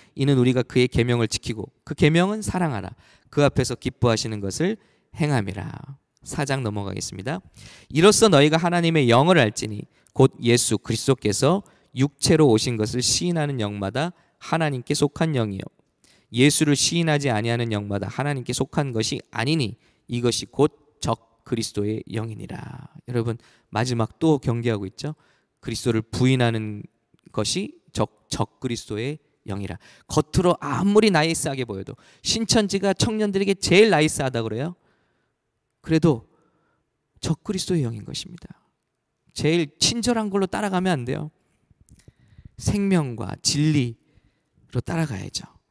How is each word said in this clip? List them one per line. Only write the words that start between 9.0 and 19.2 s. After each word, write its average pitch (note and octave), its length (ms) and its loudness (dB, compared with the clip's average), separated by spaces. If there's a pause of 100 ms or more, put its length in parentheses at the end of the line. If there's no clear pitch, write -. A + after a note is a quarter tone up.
영을 D#3 280 6
알지니 G#2+ 440 0 (320)
곧 C3+ 180 6 (100)
예수 A#2 360 4
그리스도께서 C3 840 0 (320)
육체로 D3 540 4
오신 A2+ 300 2
것을 G#2+ 240 -2
시인하는 D3 580 -2
영마다 G#2 520 -4 (260)
하나님께 D3 560 -2
속한 D3+ 400 -2
영이요. G#2 260 -2 (720)
예수를 D3 440 4
시인하지 D3+ 520 0
아니하는 A#2 440 0
영마다 G2+ 360 -4
하나님께 C3+ 460 -4
속한 C#3 380 -2
것이 A2 280 -2 (100)